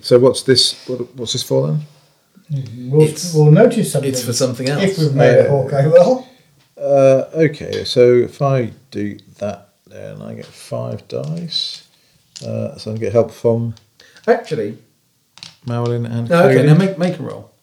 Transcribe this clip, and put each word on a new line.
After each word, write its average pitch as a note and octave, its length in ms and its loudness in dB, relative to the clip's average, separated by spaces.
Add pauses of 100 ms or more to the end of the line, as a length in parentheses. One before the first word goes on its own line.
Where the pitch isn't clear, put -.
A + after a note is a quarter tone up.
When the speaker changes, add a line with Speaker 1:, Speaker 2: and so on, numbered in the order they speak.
Speaker 1:
so B2 180 4
what's B2 240 2
this? - 440 0
What, B2 280 -10
what's A#2+ 180 -10
this - 100 -8
for C3+ 240 -2
then? D3+ 120 -2 (720)
Speaker 2:
Mm-hmm. B2 400 -10
We'll, D3+ 160 4
Speaker 3:
It's, E3+ 260 -8
Speaker 2:
we'll D3+ 180 6
notice G3 400 4
something C3+ 200 -2
Speaker 3:
it's B2+ 120 -6
for A#2+ 100 -4
something B2+ 360 -4
else. D3 140 -2
Speaker 2:
if F#3 160 -2
we've C#3+ 160 0
made C3 240 4
a C3 80 4
Speaker 1:
Uh, - 20 -2
Speaker 2:
Hawkeye C#3 380 0
roll. F3+ 400 4 (500)
Speaker 1:
Uh, C3+ 460 2 (100)
okay, D3 500 -2
so B2 300 4
if A#2+ 280 0
I C3+ 300 -2 (200)
do G#2 260 -8 (220)
that, G2+ 300 -10 (180)
then - 340 -18
I G#2+ 140 -14
get G#2+ 100 -16
five - 600 -14
dice. D3+ 800 -10 (580)
Uh, A2 320 -8
so A2 160 -10
I A2 40 -8
get G#2+ 140 -4
help A2 200 2
from A#2 440 -2 (520)
Speaker 3:
Actually, A#2 500 -4 (880)
Speaker 1:
Marilyn A#2+ 400 -4
and A#2 240 -6
Speaker 3:
no, E3+ 140 4
okay, C3 140 6
Speaker 1:
Cody. C3 100 4
Speaker 3:
now D#3 80 8
make, F#3+ 220 0
make - 220 -4
a C3+ 40 -10
roll. G#2+ 280 -12 (120)